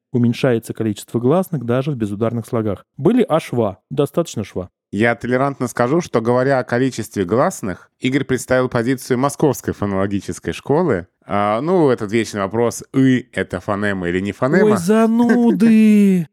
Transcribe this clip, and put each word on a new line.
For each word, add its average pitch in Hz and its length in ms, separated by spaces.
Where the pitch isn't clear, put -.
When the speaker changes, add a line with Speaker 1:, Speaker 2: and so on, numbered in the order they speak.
Speaker 1:
Уменьшается 120 640
количество 113 460
гласных 143 460
даже 131 260
в 139 40
безударных 113 520
слогах. 107 360
Были 214 320
"а" 156 100
шва. 113 380
Достаточно 143 520
шва. 90 260
Speaker 2:
Я 113 220
толерантно 127 540
скажу, 127 320
что, 123 220
говоря 127 380
о 120 40
количестве 120 640
гласных, 113 760
Игорь 131 240
представил 127 460
позицию 123 500
Московской 135 540
фонологической 98 800
школы. 135 540
А, 104 320
ну, 160 300
этот 107 220
вечный 110 300
вопрос, 110 420
"ы" — 131 400
это 95 260
фонема 101 480
или 90 140
не 101 100
фонема? 190 400
Speaker 1:
Ой, 214 60
зануды! 220 1600